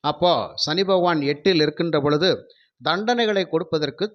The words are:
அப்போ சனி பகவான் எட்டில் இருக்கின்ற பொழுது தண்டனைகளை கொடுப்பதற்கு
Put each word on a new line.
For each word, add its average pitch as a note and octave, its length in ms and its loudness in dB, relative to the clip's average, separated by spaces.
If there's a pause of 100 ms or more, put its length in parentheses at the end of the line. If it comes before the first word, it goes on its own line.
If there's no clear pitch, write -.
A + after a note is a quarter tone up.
(120)
அப்போ E3+ 240 2 (300)
சனி F3 260 -2
பகவான் E3+ 420 2
எட்டில் D#3 320 2
இருக்கின்ற D#3 400 0
பொழுது D3+ 260 2 (500)
தண்டனைகளை G#3 640 0 (120)
கொடுப்பதற்கு D#3+ 600 -4